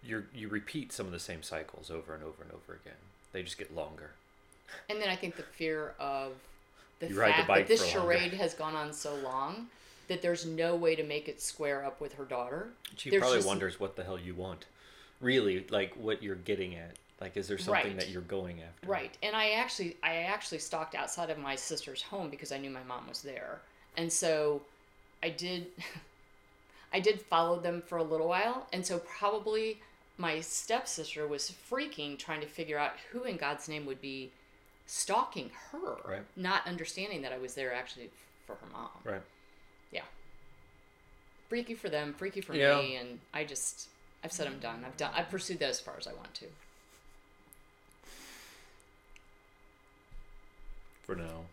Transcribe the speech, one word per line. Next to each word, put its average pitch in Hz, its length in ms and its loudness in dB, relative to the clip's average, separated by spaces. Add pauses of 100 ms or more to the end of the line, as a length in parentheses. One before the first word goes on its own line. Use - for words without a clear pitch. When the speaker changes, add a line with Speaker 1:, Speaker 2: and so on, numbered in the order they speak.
Speaker 1:
you're, 110 220 -4 (100)
you 107 140 -8
repeat 107 440 -4
some 104 140 -4
of 92 60 -6
the 85 80 -4
same 82 220 -8
cycles 78 480 -6
over 80 240 -6
and 76 80 -10
over 78 200 -12
and - 100 -16
over - 320 -14
again. - 140 -18 (340)
They 92 100 -4
just 87 160 -8
get 80 160 -10
longer. 78 360 -6 (760)
Speaker 2:
And 214 120 -2
then 202 80 0
I 180 80 2
think 180 200 -4
the 160 60 -10
fear 156 560 -2
of 139 340 -2 (680)
the 165 80 -2
Speaker 1:
You 98 120 2
ride 113 120 10
the - 40 10
Speaker 2:
fact 160 120 6
Speaker 1:
bike 196 160 10
Speaker 2:
that - 40 -2
this 202 240 10
Speaker 1:
for 190 80 4
longer. 175 180 8
Speaker 2:
charade 180 160 4
has 190 200 2
gone 156 200 -2
on 151 180 -2
so 147 240 -4
long 139 520 -2 (400)
that 180 120 -2
there's 175 240 2
no 165 320 4
way 165 180 6
to 156 80 0
make 151 260 -2
it 143 120 -8
square 143 440 0
up 135 160 -4
with 143 140 -6
her 143 100 -8
daughter. 135 440 -2 (280)
Speaker 1:
She - 140 -4
Speaker 2:
There's 196 100 10
Speaker 1:
probably 127 180 8
Speaker 2:
just 95 100 6
Speaker 1:
wonders 92 320 2
what 95 160 -2
the 92 80 -4
hell 92 140 -4
you 87 160 -6
want. 87 320 -6 (540)
Really, 113 500 6
like, 98 260 2
what 107 260 0
you're 101 120 -2
getting 92 400 -2
at. 85 220 -10 (240)
Like, 95 160 -6
is 95 120 -2
there 101 80 0
something 127 360 4
Speaker 2:
Right. 95 80 -2
Speaker 1:
that 92 100 0
you're 90 120 -4
going 90 380 -4
after? 85 280 -12
Speaker 2:
Right. 165 340 -2
And 214 120 0
I 214 180 4
actually, 220 500 0
I 165 220 2
actually 190 340 -2
stalked 156 360 -4
outside 156 360 -2
of 151 80 0
my 139 160 -2
sister's 135 480 -4
home 190 260 -4
because 139 240 -8
I 139 60 -4
knew 139 120 -6
my 127 120 -8
mom 123 260 -8
was 127 140 -8
there. - 380 -8 (360)
And 165 160 0
so 151 500 4 (600)
I 165 80 0
did, 175 360 -4 (600)
<laughs> - 640 -20
I 190 80 2
did 202 220 4
follow 170 380 6
them 170 260 0
for 175 120 -2
a 165 40 4
little 160 260 2
while. 220 440 2
And 185 120 0
so 185 140 0
probably 214 800 0 (400)
my 160 220 0
stepsister 165 840 -2
was 143 240 -2 (200)
freaking, 156 480 -4
trying 156 220 -4
to 151 60 -6
figure 151 320 -4
out 151 140 2 (200)
who 247 100 -4
in 220 140 -2
God's 147 320 -2
name 151 180 -6
would 135 160 -6
be 135 280 -8 (560)
stalking - 640 0 (200)
her, 339 340 -6
Speaker 1:
Right. 202 200 -6 (120)
Speaker 2:
not 185 300 2
understanding 180 560 -4
that 127 100 -4
I 127 60 -6
was 127 160 -6
there 131 180 -2
actually 123 380 -6 (360)
for 104 100 -10
her 107 140 -16
mom. - 200 -10 (140)
Speaker 1:
Right. 98 180 -2 (680)
Speaker 2:
Yeah. - 120 -4 (1500)
Freaky 240 260 -2
for 220 140 -6
them, 147 240 0
freaky 190 300 -6
for - 120 -6
Speaker 1:
Yeah. 143 220 10
Speaker 2:
me, 135 200 2
and 123 240 -8 (120)
I 151 120 -2
just, - 440 -6 (340)
I've 165 100 -6
said 151 140 -2
I'm 135 120 -4
done. 117 260 -6
I've 131 140 -10
done, 147 160 0
I've 170 160 2
pursued 185 300 -4
that 139 100 2
as 127 100 -2
far - 160 -10
as - 100 -10
I - 60 -10
want - 220 -14
to. - 120 -12 (4000)
Speaker 1:
For 95 120 -4
now. 82 360 -6